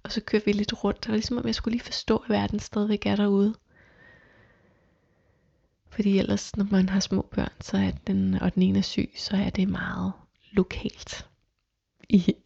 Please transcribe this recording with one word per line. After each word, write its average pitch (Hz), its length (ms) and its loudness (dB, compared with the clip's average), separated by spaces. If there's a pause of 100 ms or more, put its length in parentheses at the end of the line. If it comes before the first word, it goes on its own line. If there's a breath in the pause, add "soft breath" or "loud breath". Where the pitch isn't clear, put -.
og - 80 -12
så 214 100 -4
kører 214 240 0
vi 208 60 4
lidt 208 320 -2
rundt. - 200 -2
Det 233 60 -6
var 220 60 0
ligesom, 220 220 -2
om 240 80 -4
jeg 226 100 -2
skulle - 180 -4
lige 240 120 -4
forstå, - 320 -2
at - 120 -6
verden 202 300 -2
stadigvæk 208 460 0
er 202 100 2
derude. 202 400 4 (2250 soft breath)
Fordi 196 300 2
ellers, - 360 -2
når 202 160 0
man 190 180 4
har 196 100 2
små 190 220 -2
børn, - 400 -6
så - 160 -4
er 190 140 2 (160)
den, 190 260 2
og 185 220 0
den 185 60 4
ene 196 180 4
er 190 40 2
syg, - 320 -4
så - 200 -6
er 196 140 0
det 196 200 0
meget 185 440 -4 (400)
lokalt - 760 -2 (800)
i 185 260 4 (100)